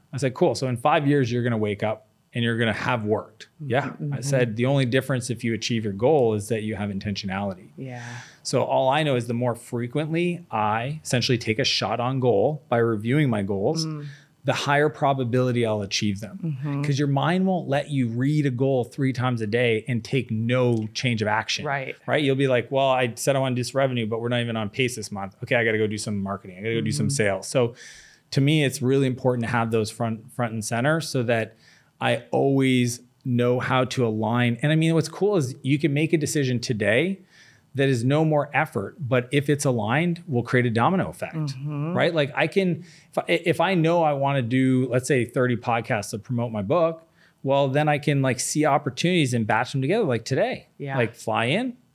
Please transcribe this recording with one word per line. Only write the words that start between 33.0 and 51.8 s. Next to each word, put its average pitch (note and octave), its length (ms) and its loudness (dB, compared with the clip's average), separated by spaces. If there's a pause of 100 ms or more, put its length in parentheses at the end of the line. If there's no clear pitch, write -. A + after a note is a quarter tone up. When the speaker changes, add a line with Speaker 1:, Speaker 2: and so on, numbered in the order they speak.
Speaker 1:
know B2 380 2
how B2+ 240 2
to B2+ 200 -2
align. A#2 560 0
And D3+ 120 2
I - 20 4
mean, E3 180 2
what's D#3+ 140 2
cool G3+ 300 0
is B2 240 -2
you C#3 180 2
can D3 140 2
make D3 180 0
a F3 60 4
decision C3 420 0
today A#2+ 600 0 (560)
that C3+ 140 2
is B2 140 0
no D3 200 2
more D3+ 300 2
effort, C3 460 -2
but B2 320 0
if C#3+ 180 2
it's C#3+ 160 0
aligned, C3+ 640 0
will A#2+ 160 0
create B2 240 2
a - 20 2
domino C#3 400 2
effect, - 260 -10
Speaker 2:
Mm-hmm. D3 600 -4
Speaker 1:
right? D3+ 180 2
Like, D3 220 0
I C#3+ 100 2
can, F3+ 380 0 (260)
if - 80 -6
I, D#3+ 100 0
if E3+ 340 0
I F#3 120 2
know E3 300 4
I D3+ 100 2
wanna C3+ 300 0
do, B2+ 480 2
let's B2+ 160 0
say, B2+ 180 2
thirty B2 300 0
podcasts A#2 560 -2
to A2 80 -8
promote A#2+ 320 -4
my G#2+ 100 -4
book, D#3+ 400 0 (400)
well, C#3 280 2
then D3 200 2
I D3 80 2
can, C#3+ 240 0
like, C3 180 0
see - 260 0
opportunities D3 680 2
and A2+ 140 0
batch A#2 240 0
them C3+ 100 -2
together, F#3+ 220 0
like A#2+ 200 0
today. G3+ 440 -2 (100)
Speaker 2:
Yeah. C#3 200 -6
Speaker 1:
Like, A2+ 180 0
fly A2 300 -2
in, A3+ 280 0 (220)